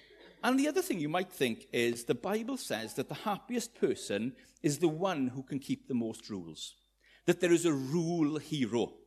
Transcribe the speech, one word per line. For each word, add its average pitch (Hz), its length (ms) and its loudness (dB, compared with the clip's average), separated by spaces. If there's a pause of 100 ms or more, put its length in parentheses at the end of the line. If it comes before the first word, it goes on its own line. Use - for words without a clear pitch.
(440)
And 254 160 4
the 285 80 2
other 359 140 2
thing 277 180 -2
you 147 100 -2
might 185 220 0
think 117 400 0
is 120 340 2
the 147 100 2
Bible 226 420 -2
says - 380 -6
that - 140 -4
the 151 60 -8 (140)
happiest - 460 -4
person 117 600 -2 (280)
is 143 160 2
the 170 80 4
one 156 400 0
who 127 160 -6
can 135 160 -8
keep 131 280 -6
the 139 60 -4
most 113 360 -4
rules, 85 460 -10 (500)
that 175 160 2
there 175 100 4
is 170 140 6
a 160 80 4
rule 156 640 2
hero. 117 540 0 (140)